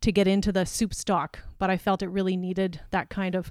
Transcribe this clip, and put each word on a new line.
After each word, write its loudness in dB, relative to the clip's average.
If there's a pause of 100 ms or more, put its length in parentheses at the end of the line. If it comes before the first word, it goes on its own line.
to 2
get 4
into 4
the 2
soup -2
stock, -2 (180)
but 0
I 2
felt 0
it -4
really 0
needed -2 (100)
that -2
kind -4
of -2